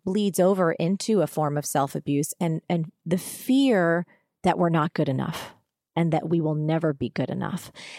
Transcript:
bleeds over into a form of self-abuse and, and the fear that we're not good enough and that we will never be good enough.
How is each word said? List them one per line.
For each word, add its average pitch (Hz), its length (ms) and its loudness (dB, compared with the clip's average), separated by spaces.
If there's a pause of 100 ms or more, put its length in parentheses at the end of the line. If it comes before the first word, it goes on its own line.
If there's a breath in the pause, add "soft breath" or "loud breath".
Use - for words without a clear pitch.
bleeds 196 340 0
over 185 340 4
into 190 480 0
a 151 60 2
form 147 300 -2
of 143 80 -2
self-abuse 143 720 -2
and, 165 300 -2
and 170 220 -2 (140)
the 170 120 0
fear 185 880 2 (380)
that 175 160 2
we're 170 100 4
not 156 240 2
good 143 160 0
enough - 460 -4 (400)
and 165 180 2
that 160 160 0
we 170 100 2
will 156 160 0
never 156 380 0
be 131 160 -4
good 135 220 -4
enough. - 400 -6 (280 loud breath)